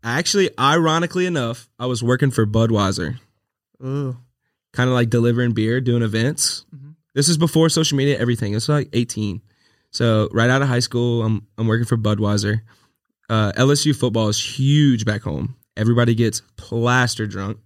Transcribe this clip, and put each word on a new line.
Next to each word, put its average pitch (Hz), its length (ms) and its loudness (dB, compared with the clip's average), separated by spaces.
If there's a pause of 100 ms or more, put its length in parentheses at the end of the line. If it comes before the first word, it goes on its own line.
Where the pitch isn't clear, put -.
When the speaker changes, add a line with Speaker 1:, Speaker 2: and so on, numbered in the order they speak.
Speaker 1:
actually, 160 540 0
ironically 165 680 0
enough, 123 500 -6
I 120 80 -8
was 123 160 -4
working 127 300 2
for 110 160 2
Budweiser. 104 720 0 (640)
Speaker 2:
Ooh. 131 320 -6 (580)
Speaker 1:
Kinda, 127 160 0
like, 120 200 0
delivering 120 400 2
beer, 110 280 0
doing 120 220 0
events. 113 640 -2 (100)
Speaker 2:
Mm-hmm. 139 160 -20 (220)
Speaker 1:
This 143 160 0
is 170 80 2
before 160 320 4
social 156 260 0
media, 139 220 2
everything. 113 380 -2
It's, 110 140 -4
like, 147 240 0
eighteen. 110 480 -4 (500)
So 110 400 2
right 117 180 2
out 131 140 2
of 139 60 0
high 123 100 2
school, 120 440 -2
I'm, 110 220 -2 (140)
I'm 113 80 0
working 113 180 0
for 120 120 0
Budweiser. 104 640 0 (680)
Uh, 107 260 0
L 131 140 2
S 143 160 2
U 151 80 2
football 113 360 0
is 104 120 -2
huge 139 640 2
back 104 160 -2
home. 80 360 -6 (200)
Everybody 117 380 2
gets 110 260 -2 (160)
plastered 120 720 -2
drunk. 98 360 -8